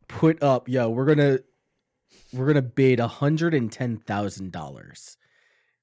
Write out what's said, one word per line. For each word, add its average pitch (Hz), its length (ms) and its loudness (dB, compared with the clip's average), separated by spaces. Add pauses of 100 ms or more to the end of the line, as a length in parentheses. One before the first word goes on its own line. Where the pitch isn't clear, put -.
put 160 340 0
up, 131 260 2
yo, 123 200 0
we're 117 160 -2
gonna, 143 360 4 (920)
we're 127 140 -4
gonna 147 160 4
bid 127 380 2
a 117 80 0
hundred 160 460 -2
and 120 160 -2
ten 120 280 -8
thousand 101 520 -8
dollars. 71 680 -16 (640)